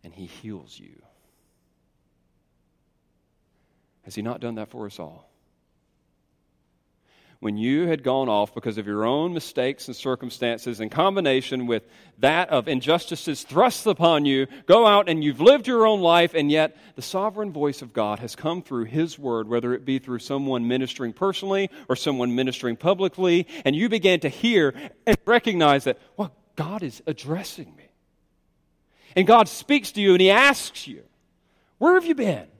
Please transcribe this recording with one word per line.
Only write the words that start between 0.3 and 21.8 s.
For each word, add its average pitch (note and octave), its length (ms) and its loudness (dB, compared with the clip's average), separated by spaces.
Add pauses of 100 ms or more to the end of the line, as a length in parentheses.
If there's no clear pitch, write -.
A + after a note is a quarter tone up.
you. - 220 -20 (3000)
Has - 120 -20
he G#2 80 -10
not A#2 180 -8
done A#2 160 -10
that G#2+ 120 -12
for A2+ 180 -16
us G2+ 120 -18
all? D#2+ 280 -18 (2250)
When G#2 160 -6
you C3+ 300 -2
had D#3+ 160 -4
gone C3 260 0
off G#2 240 0
because A2 260 -8
of G2+ 80 -10
your G#2 180 -4
own D3+ 280 -2
mistakes C#3 540 -6
and B2 80 -12
circumstances A#2+ 880 -6
in A2 80 -6
combination C#3 760 -2
with A#2 180 -2 (340)
that D#3+ 300 2
of C3 180 0
injustices D#3 760 -4
thrust A3 420 0
upon E3 380 2
you, C3+ 240 0 (180)
go A3+ 200 8
out G3+ 220 6
and D#3+ 140 -2
you've C#3 180 -2
lived A#3+ 280 6
your A#3 180 4
own G#3+ 140 2
life, E3+ 340 4
and D3 160 0
yet D#3 260 0 (200)
the B2+ 60 -14
sovereign G3+ 500 -6
voice D3 280 -4
of A#2+ 120 -18
God G#2 260 -2
has A2+ 160 -12
come E3+ 280 -6
through A#2+ 240 -6
his D#3 320 -4
word, A#2 280 -4
whether A#2+ 260 -2
it B2 120 -6
be C3+ 160 -2
through B2 180 -10
someone C3+ 480 -4
ministering B2 460 -4
personally G3 580 -4 (180)